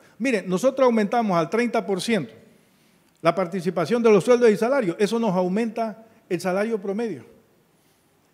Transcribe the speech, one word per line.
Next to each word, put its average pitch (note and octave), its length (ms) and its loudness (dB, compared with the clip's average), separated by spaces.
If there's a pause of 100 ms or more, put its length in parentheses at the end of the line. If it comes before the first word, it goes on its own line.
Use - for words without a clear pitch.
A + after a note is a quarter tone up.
(180)
Miren, G#3 300 -2
nosotros B3 380 2
aumentamos A3 520 2
al D#3+ 120 0
treinta A3+ 360 -2
por F#3+ 160 -2
ciento F#3+ 320 -2 (880)
la D#3+ 140 2
participación F3+ 640 -2
de A3+ 100 6
los F#3+ 120 6
sueldos A#3+ 260 4
y G#3+ 60 4
salarios. A3+ 420 0
Eso G#3+ 220 0
nos G#3+ 160 0
aumenta G#3+ 680 -4 (240)
el F3 100 -2
salario G3+ 420 -2
promedio G3 440 -8 (1080)